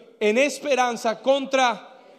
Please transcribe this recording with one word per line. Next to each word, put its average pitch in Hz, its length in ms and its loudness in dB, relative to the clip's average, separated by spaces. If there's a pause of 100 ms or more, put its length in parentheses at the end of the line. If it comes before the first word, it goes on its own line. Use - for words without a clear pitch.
(180)
en 214 200 2
esperanza 247 840 -2
contra, 262 760 0 (180)